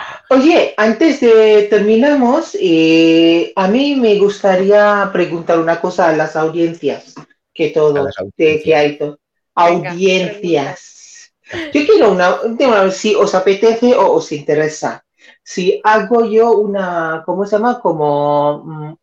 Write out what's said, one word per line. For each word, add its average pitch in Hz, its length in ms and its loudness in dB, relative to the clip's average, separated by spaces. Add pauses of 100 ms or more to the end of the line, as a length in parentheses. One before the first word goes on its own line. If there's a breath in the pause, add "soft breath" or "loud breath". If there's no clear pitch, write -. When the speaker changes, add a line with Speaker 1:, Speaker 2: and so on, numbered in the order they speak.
(300 loud breath)
Speaker 1:
Oye, 269 460 2
antes 226 460 0
de 220 480 4
terminamos, 240 920 0
eh, 165 960 2
a 190 140 0
mí 277 260 0
me 220 220 2
gustaría 202 960 2
preguntar 170 460 -2
una 165 200 -2
cosa 180 300 -2
a 160 80 0
las 151 180 -4
audiencias, 160 800 -4 (380)
que 156 160 -2
todo, 151 320 0
Speaker 2:
A - 40 -4
las - 100 -8
Speaker 1:
que, 151 460 -2
que 156 120 0
Speaker 2:
audiencias. 151 80 2
Speaker 1:
hay 147 160 -2
to-, 147 220 -10 (360)
Speaker 3:
Venga, 175 360 0
Speaker 1:
audiencias. 185 880 -2
Speaker 3:
pregunta. - 140 -20 (800 loud breath)
Speaker 1:
Yo 294 120 0
quiero 320 260 4
una, 185 300 0
un 233 160 -4
tema, 214 340 2
si 208 240 -2
os 196 180 0
apetece 226 640 2
o 190 200 2
os - 180 -4
interesa. 151 720 -4 (360 soft breath)
Si - 400 -4
hago 214 480 0
yo 226 220 2
una, 180 720 -4
¿cómo 185 200 -4
se 202 100 -2
llama? 240 240 -2
Como, 147 840 -2
mm, 156 380 -12